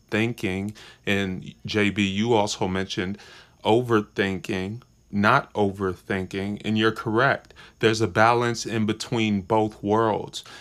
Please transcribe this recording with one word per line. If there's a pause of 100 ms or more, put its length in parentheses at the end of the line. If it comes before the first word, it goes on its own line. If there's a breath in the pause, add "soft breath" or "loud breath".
(100)
thinking, (320 loud breath)
and (100)
J
B,
you
also
mentioned (480 loud breath)
overthinking, (280)
not
overthinking,
and
you're
correct. (240 loud breath)
There's
a
balance
in
between
both
worlds. (160 loud breath)